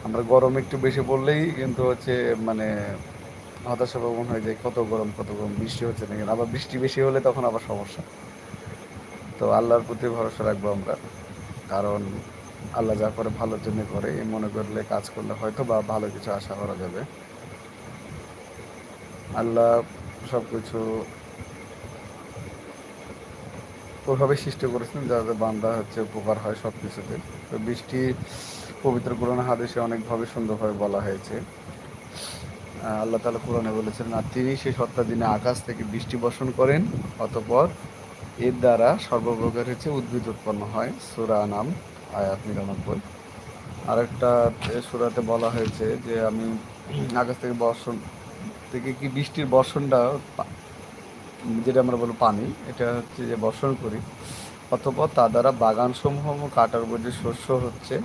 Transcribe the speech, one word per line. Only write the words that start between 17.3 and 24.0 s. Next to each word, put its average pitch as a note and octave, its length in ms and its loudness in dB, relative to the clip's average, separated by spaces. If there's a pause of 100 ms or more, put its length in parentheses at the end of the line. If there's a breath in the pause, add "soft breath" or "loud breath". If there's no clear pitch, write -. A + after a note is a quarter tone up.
আল্লাহ A#2 460 8 (500)
সব A#2+ 100 2 (100)
কিছু A2 540 -2 (3000)